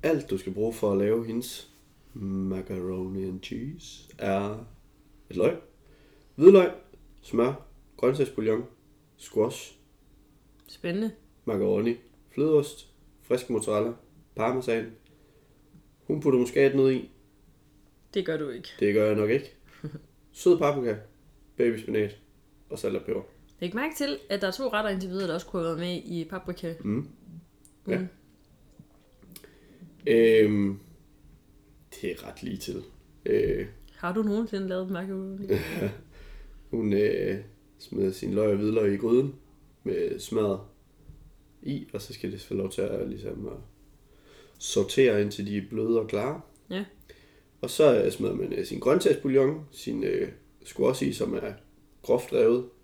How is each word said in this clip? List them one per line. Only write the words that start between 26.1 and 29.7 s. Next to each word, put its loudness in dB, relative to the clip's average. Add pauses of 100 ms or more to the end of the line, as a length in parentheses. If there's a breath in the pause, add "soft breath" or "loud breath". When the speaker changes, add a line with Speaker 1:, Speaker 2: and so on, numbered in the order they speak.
Speaker 2:
paprika. -10 (100)
Speaker 1:
Mm. -4 (800)
Ja. 0
Speaker 2:
Mm. -4 (2000 loud breath)